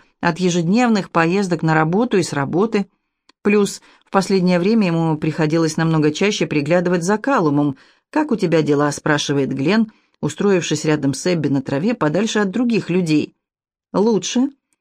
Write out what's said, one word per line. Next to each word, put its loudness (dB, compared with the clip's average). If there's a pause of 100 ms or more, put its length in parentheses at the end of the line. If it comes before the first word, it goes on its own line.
(200)
от -2
ежедневных 2
поездок 0
на 2
работу 0
и 2
с -6
работы. -2 (540)
Плюс 0 (240)
в -16
последнее 2
время 2
ему 0
приходилось 0
намного 2
чаще -2
приглядывать 0
за 0
Калумом. 0 (320)
"Как -2
у 2
тебя 2
дела?" — 2
спрашивает -2
Глен, 0 (280)
устроившись -2
рядом 0
с -10
Эбби 0
на 0
траве -2
подальше 0
от 0
других -2
людей. 0 (600)
"Лучше?" — 0 (320)